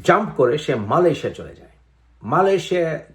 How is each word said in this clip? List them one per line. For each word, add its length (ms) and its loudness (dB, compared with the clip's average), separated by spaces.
জাম্প 320 4
করে 220 2
সে 160 -4
মালয়েশিয়া 600 0
চলে 200 -14
যায়। 160 -20
মালয়েশিয়া 840 0